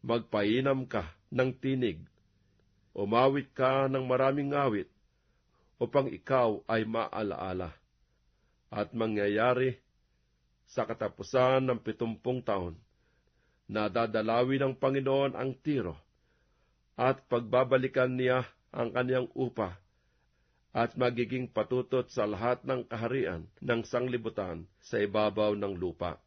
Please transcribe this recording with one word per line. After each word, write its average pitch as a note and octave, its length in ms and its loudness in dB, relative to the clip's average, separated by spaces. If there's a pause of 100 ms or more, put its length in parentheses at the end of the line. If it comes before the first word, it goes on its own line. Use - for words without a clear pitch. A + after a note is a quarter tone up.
Magpainam A#2+ 880 0
ka F2 240 -4 (160)
ng C3 200 0 (120)
tinig. B2 400 0 (960)
Umawit C3 560 2
ka C3+ 320 2
ng C3+ 200 0
maraming C3+ 520 2
awit, A#2 320 0 (920)
upang C3+ 280 0
ikaw A#2 600 0
ay A2 160 2
maalaala. F#2+ 880 -4 (960)
At G#2 240 -6
mangyayari A2+ 880 2 (840)
sa A2+ 220 -4
katapusan B2+ 800 0
ng A#2 160 0
pitumpung A#2 560 -4
taon, F#2 320 -2 (960)
na G#2+ 180 0
dadalawin A#2 760 0
ng C3 160 0
Panginoon C3+ 580 2
ang B2+ 240 -4
Tiro, A2 340 -2 (1000)
at C3 320 0
pagbabalikan B2+ 880 2
niya B2+ 260 2 (300)
ang A#2 160 -2
kaniyang B2+ 480 0
upa, A2 400 -4 (960)
at A#2 240 0
magiging B2 500 0
patutot B2 640 -2
sa A2 160 0
lahat G#2+ 400 -2
ng B2+ 240 -4
kaharian A2 560 -4 (160)
ng A#2 240 0
sanglibutan A2+ 800 -4 (160)
sa - 160 -6
ibabaw G#2 560 2
ng G2+ 240 -4
lupa. F2 500 -6